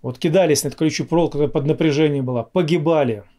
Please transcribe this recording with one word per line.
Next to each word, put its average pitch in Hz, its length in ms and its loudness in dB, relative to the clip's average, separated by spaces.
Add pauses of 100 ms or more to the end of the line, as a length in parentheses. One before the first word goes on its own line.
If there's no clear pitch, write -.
Вот 123 160 -10
кидались 170 440 2
на 151 40 -4
эту 135 100 -8
колючую 156 300 -2
проволоку, 160 260 0
которая 143 160 0
под 139 160 -4
напряжением 147 580 0
была, 123 200 -4
погибали, 156 800 0 (160)